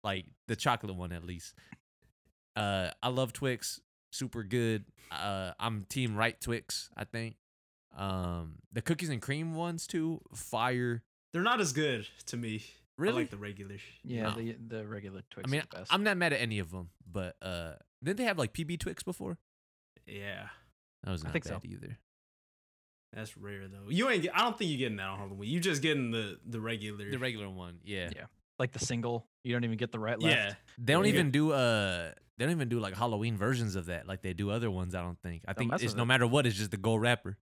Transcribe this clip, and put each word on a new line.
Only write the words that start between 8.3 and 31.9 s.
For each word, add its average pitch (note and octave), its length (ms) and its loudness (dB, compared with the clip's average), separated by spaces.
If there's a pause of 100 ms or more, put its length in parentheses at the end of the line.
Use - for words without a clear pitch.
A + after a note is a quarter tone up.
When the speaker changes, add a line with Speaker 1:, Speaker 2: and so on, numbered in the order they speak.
Speaker 1:
the A#2 80 0
cookies D#3+ 300 0
and B2 100 0
cream D#3 340 -2
ones E3+ 320 -2
too, D#3+ 360 0 (120)
fire. A#2+ 680 0 (300)
Speaker 2:
They're E3+ 100 2
not A#3 180 4
as D#3+ 120 4
good B2+ 360 2 (180)
to - 100 -6
me. A2+ 200 -2
I - 460 -10
Speaker 1:
Really? A#3 200 4
Speaker 2:
like C#4+ 80 -2
the - 60 -10
regular. G2 400 -8 (260)
Speaker 3:
Yeah, A2+ 280 -2
Speaker 1:
No. G#2 40 -2
Speaker 3:
the, A#2 220 -4 (100)
the A2+ 180 -6
regular G2+ 460 -8
Twix G2 180 -8
Speaker 1:
I - 20 -4
mean, D3 100 0
Speaker 3:
is - 100 -8
the - 80 -12
best. G2+ 160 -2
Speaker 1:
I'm G3 80 0
not G#3 140 2
mad E3+ 160 4
at C#3 80 0
any A2+ 180 0
of F2 160 -4
'em, F2+ 140 -8 (200)
but, F#2 320 -6
uh, E2+ 340 -6 (280)
didn't E3+ 160 -2
they B3+ 60 0
have, G#3 120 0
like, B2+ 160 0
P E3 120 -2
B E3+ 120 -4
Twix - 280 -6
before? F3 340 -6 (680)
Speaker 2:
Yeah. G2+ 420 -10 (560)
Speaker 1:
That F#2+ 80 -2
was F2+ 100 -2
Speaker 3:
I - 60 -6
Speaker 1:
not - 40 -4
Speaker 3:
think E3+ 120 0
Speaker 1:
bad - 80 -6
Speaker 3:
so. F#2+ 160 -6
Speaker 1:
either. F#2+ 300 -12 (1120)
Speaker 2:
That's G#2+ 240 -10
rare G2 300 -12
though. G2 240 -14
You G3+ 180 2
ain't G#3 140 2
get, E3+ 140 0
I F#3 60 6
don't A#3 140 2
think F#3+ 140 0
you D3 80 0
getting A#2+ 200 0
that F#2+ 100 -4
on G2 100 -6
Halloween. G2+ 320 -6
You E3+ 100 2
just E3 220 2
getting C#3+ 280 2
the, A2 360 -2
the A2+ 140 -4
regular. G#2 500 -4
Speaker 1:
The C3+ 80 -2
regular A2+ 300 -2
one, F2+ 360 -10
yeah. F#2 300 -2
Speaker 3:
Yeah. - 100 -10 (340)
Like B2+ 140 2
the A#2 60 -8
single. A#2 480 -2 (160)
You B2 100 -2
don't A#2+ 120 2
even A2+ 140 0
get A#2+ 120 -2
the A#2 80 -6
right A2 220 0
Speaker 2:
Yeah. D#3+ 80 4 (180)
Speaker 3:
left. G2+ 100 -4 (220)
Speaker 1:
They A#2+ 140 2
don't F3+ 140 6
Speaker 2:
Yeah. G#3+ 80 6
Speaker 1:
even E3 180 6
do, D3+ 200 6
uh, G#2 600 4 (260)